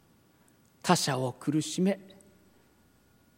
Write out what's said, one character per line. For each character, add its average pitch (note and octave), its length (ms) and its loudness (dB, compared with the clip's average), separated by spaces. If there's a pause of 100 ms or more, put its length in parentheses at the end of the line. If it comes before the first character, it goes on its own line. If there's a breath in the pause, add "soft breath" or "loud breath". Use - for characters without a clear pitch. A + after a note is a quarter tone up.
(840)
他 F3+ 120 6
者 C#3 220 0
を C3 160 -4
苦 D3+ 280 -2
し - 200 -6
め、 F#3+ 180 2 (1400)